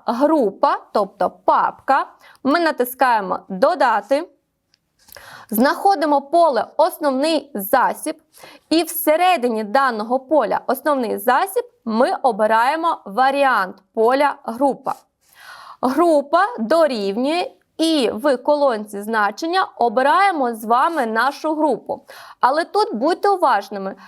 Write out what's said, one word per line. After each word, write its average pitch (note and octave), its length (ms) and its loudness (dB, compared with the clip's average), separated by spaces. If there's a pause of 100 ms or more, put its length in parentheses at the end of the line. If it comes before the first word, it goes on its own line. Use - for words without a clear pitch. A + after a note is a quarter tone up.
група, C4 720 0 (140)
тобто G3 400 -2 (140)
папка. C#4+ 640 0 (360)
Ми D4 160 0
натискаємо A#3+ 800 0 (100)
«Додати». C4 800 0 (1200)
Знаходимо D4 720 0
поле D4 440 2 (120)
«Основний D4+ 760 0
засіб». A3 680 -2 (480)
І E4 140 2
всередині D4+ 800 0
даного A#3+ 560 -2
поля C4 480 0
«Основний B3+ 500 -2
засіб» B3 460 0 (220)
ми A#3+ 360 0
обираємо A#3+ 840 0
варіант B3 720 0 (160)
поля C4+ 500 2
«Група». A#3 500 -2 (880)
Група C#4+ 580 2 (200)
дорівнює, C4 920 0 (260)
і D#4 360 2
в B3 240 0
колонці B3 640 -2
значення A3 640 -2 (100)
обираємо C4 800 2
з A3 100 -12
вами C4+ 400 0
нашу C4+ 500 -2
групу. D4 500 -4 (340)
Але C#4+ 240 0
тут G4+ 320 -2
будьте E4+ 340 0
уважними. G#3+ 640 -2 (120)